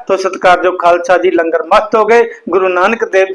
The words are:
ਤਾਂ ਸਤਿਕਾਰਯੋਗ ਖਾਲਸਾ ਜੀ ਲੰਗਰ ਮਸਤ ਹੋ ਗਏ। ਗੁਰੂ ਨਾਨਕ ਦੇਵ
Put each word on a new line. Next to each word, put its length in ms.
ਤਾਂ 100
ਸਤਿਕਾਰਯੋਗ 640
ਖਾਲਸਾ 380
ਜੀ 140
ਲੰਗਰ 320
ਮਸਤ 320
ਹੋ 100
ਗਏ। 240
ਗੁਰੂ 180
ਨਾਨਕ 380
ਦੇਵ 300